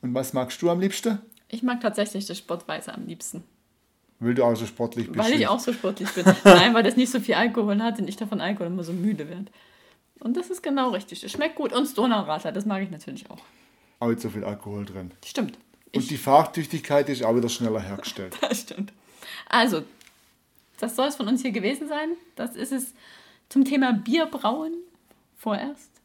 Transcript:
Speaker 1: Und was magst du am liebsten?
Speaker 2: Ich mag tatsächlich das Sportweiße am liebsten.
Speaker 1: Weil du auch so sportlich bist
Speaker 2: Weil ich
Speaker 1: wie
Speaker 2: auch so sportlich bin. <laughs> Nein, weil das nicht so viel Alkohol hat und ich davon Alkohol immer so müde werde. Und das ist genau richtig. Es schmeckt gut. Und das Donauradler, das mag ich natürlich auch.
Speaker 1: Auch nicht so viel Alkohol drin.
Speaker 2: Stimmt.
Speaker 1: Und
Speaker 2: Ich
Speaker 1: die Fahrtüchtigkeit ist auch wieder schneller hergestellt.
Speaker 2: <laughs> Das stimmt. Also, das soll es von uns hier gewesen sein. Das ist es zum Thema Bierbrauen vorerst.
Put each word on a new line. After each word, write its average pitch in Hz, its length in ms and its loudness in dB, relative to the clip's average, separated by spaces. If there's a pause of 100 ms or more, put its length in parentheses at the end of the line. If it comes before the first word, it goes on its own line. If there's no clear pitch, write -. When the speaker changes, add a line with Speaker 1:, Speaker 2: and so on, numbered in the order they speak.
Speaker 1:
Und 123 140 -4
was 131 180 -2
magst 127 300 -2
du 170 80 4
am 175 100 2
liebsten? 196 380 0 (300)
Speaker 2:
Ich 226 140 -8
mag 247 180 -2
tatsächlich 202 460 -2
das - 120 -8
Sportweiße - 560 -8
am - 120 -10
liebsten. 170 360 -12 (760)
Speaker 1:
Weil 120 140 2
du 123 100 4
auch 117 100 4
so 110 120 -4
sportlich 117 440 -4
bist 165 80 -4
Speaker 2:
Weil 226 140 4
ich 302 80 4
Speaker 1:
wie 208 60 4
Speaker 2:
auch 202 120 2
so 247 140 -4
sportlich 196 400 -4
bin. 180 120 -2
<laughs> 190 200 6
Nein, 196 300 12
weil 226 80 6
das - 140 4
nicht 247 140 4
so 247 100 0
viel - 140 0
Alkohol 214 480 2
hat 226 160 -2
und 190 80 -2
ich 196 100 -8
davon 208 240 -6
Alkohol 185 280 -4
immer 180 160 -4
so 165 80 -8
müde 175 360 -2
werde. 196 180 -12 (760)
Und 240 160 -2
das 349 140 -6
ist 359 120 -8
genau 269 280 0
richtig. 190 340 -8
Es 196 80 -10
schmeckt 320 240 -4
gut. - 160 -4
Und 262 120 0
das - 100 -8
Donauradler, 175 580 0
das 202 140 -4
mag 196 160 -2
ich 190 80 -8
natürlich 151 400 -14
auch. - 80 -18 (600)
Speaker 1:
Auch 117 100 -2
nicht 117 120 0
so 110 80 -6
viel 101 160 -6
Alkohol 101 400 -8
drin. 92 260 -12 (140)
Speaker 2:
Stimmt. - 320 -6 (360)
Speaker 1:
Und 135 100 -2
Speaker 2:
Ich - 60 -6
Speaker 1:
die 143 100 -4
Fahrtüchtigkeit 147 880 2
ist 123 160 -2
auch 113 100 4
wieder 120 140 2
schneller 110 320 -2
hergestellt. 98 580 -10
Speaker 2:
<laughs> - 40 -6
Das 247 180 -2
stimmt. - 320 -10 (560)
Also, 185 340 2 (960)
das - 180 -6
soll 262 120 2
es 285 80 -6
von 233 100 -4
uns 247 140 2
hier 262 120 -4
gewesen 247 360 -2
sein. 302 220 -4 (260)
Das 240 200 -8
ist 262 160 -6
es 254 200 -6 (560)
zum 269 160 6
Thema 269 300 2
Bierbrauen 311 800 0 (640)
vorerst. - 540 -6 (140)